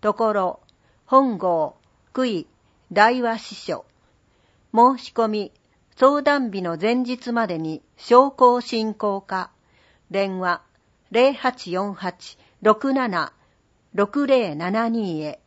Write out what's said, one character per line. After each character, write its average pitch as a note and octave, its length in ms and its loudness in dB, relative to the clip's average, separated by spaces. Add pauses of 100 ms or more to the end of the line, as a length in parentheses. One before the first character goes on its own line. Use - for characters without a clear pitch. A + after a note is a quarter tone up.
と G#3+ 120 0
こ A3 200 -2
ろ、 F#3 260 -2 (460)
本 C4 320 2
郷、 D#3+ 380 -2 (380)
杭、 A3+ 340 -4 (440)
大 A3 300 4
和 A3+ 160 -2
支 - 180 -16
所。 B2+ 300 -10 (880)
申 B3 240 6
し - 160 -18
込 A3+ 140 0
み、 G#3+ 240 -4 (460)
相 C#4+ 240 4
談 C#4 300 0
日 F#3+ 100 -6
の E3+ 180 -4
前 A3 160 0
日 B3 360 -6
ま A#3 160 -2
で F3 100 -6
に D#3+ 240 -8 (160)
証 C4 340 4
拠 B3 220 4
を B3 80 -2
進 A3 320 -4
行 G3+ 280 -4
か。 F#3+ 300 -8 (600)
電 F#3+ 280 -4
話、 F3+ 220 -2 (500)
零 B3 220 2
八 B3+ 380 -6
四 G3 240 -4
八 - 420 -12 (240)
六 A3 320 2
七 G#3 400 -2 (600)
六 G#3 340 0
零 A#3 280 2
七 G3+ 340 -2
二 G3 320 -4
へ。 D3+ 260 -10